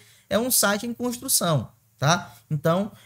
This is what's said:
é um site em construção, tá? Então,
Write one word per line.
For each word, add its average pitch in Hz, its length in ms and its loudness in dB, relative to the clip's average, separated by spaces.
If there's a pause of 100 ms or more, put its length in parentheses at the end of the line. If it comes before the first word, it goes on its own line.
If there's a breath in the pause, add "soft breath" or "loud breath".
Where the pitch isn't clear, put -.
(300 loud breath)
é 196 80 2
um 247 120 0
site 214 360 2
em 240 80 -6
construção, 233 760 -2 (280)
tá? 170 360 0 (160)
Então, 170 400 0 (140 loud breath)